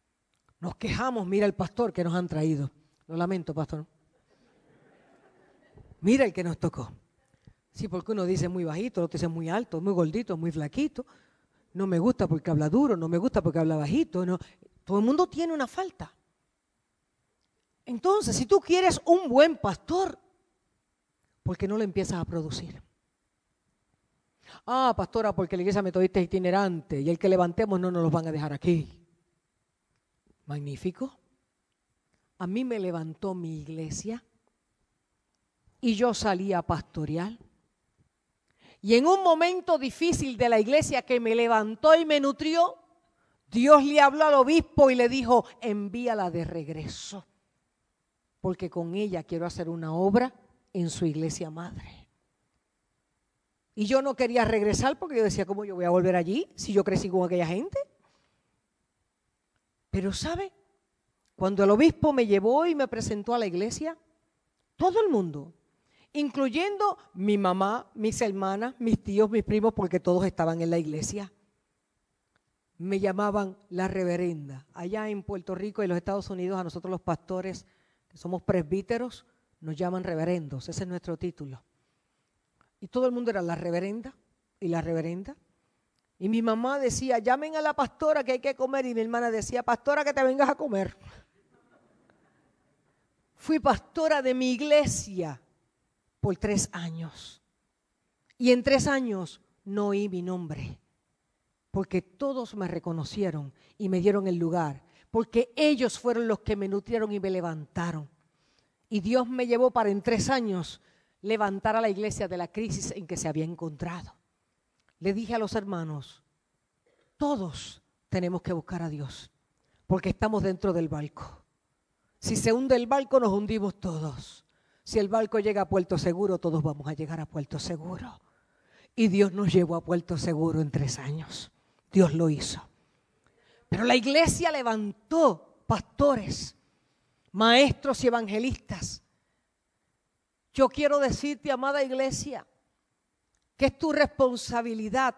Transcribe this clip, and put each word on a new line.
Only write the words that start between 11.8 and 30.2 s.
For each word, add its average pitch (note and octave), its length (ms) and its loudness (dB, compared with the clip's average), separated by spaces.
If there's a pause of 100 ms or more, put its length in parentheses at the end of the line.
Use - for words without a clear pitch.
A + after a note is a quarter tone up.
me F3+ 120 2
gusta G3+ 300 2
porque D#3+ 220 -2
habla D3+ 180 2
duro, A#3+ 280 4
no E3 120 -4
me E3+ 100 0
gusta G#3 240 0
porque D#3 160 0
habla D#3+ 180 2
bajito. F3+ 500 -2
No. F3+ 120 -2 (460)
Todo G3 140 -2
el G#3+ 60 2
mundo D#4 240 2
tiene E4 260 -4
una C#4 120 -4
falta. F4 480 -10 (1700)
Entonces, F4+ 520 0
si B3+ 100 -2
tú G4 140 6
quieres F4 440 4
un F4 240 4
buen C#4+ 280 6
pastor, D4+ 600 -4 (1200)
¿por F3+ 140 -4
qué G3+ 100 -4
no G3+ 100 -2
lo A3 60 0
empiezas F#3 380 -2
a D#3 40 -4
producir? E3 560 -8 (1900)
"Ah, B3+ 300 2
pastora, G#3 360 0
porque F#3+ 240 -2
la F3+ 60 -2
iglesia G3 180 2
metodista F#3 380 2
es F3 80 4
itinerante F3+ 760 0
y C#3+ 80 0
el E3+ 120 0
que G3 80 2
levantemos F#3 500 2
no F#3 120 -2
nos F3 120 0
los D#3+ 100 2
van E3 140 0
a D#3 60 -4
dejar D3+ 200 -4
aquí". E3 540 -2 (1400)